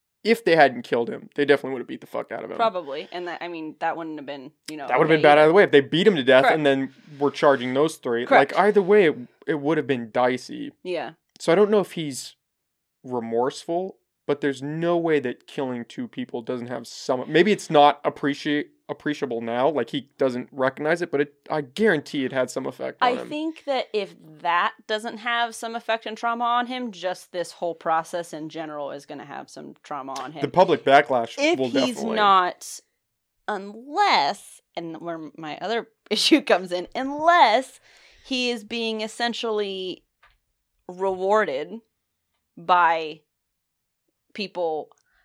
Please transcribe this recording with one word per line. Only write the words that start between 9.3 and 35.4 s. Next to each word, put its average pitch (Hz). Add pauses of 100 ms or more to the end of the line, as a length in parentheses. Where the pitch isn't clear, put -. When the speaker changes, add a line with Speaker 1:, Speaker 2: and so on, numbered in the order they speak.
Speaker 1:
it 160
would 147
have 135
been 120
dicey. 127 (100)
Speaker 2:
Yeah. 160 (260)
Speaker 1:
So -
I 170
don't 202
know 214
if 214
he's 147 (680)
remorseful, 127 (300)
but 143
there's 139
no 165
way 165
that 123
killing 123
two 123
people 120
doesn't 120
have 123
some, -
maybe 175
it's -
not 147
appreci-, 147 (220)
appreciable 143
now, 120
like, 135
he 143
doesn't 123
recognize 143
it, 170
but 143
it, 143 (160)
I 156
guarantee 147
it 120
had 127
some 135
effect 131
on 254
Speaker 2:
I 247
Speaker 1:
him. 180
Speaker 2:
think 320
that 262
if 196 (280)
that 175 (120)
doesn't 220
have 233
some 226
effect 226
and 214
trauma 233
on 240
him, 247
just 180
this 175
whole 170
process 165
in 156
general 151
is 143
gonna 143
have 139
some 147
trauma 135
on 131
him. 160
Speaker 1:
The 139
public 170
backlash 135
Speaker 2:
If 302
Speaker 1:
will 262
Speaker 2:
he's 254
Speaker 1:
definitely 220
Speaker 2:
not, 196 (680)
unless, 214 (140)
and 165
where 170 (180)
my 156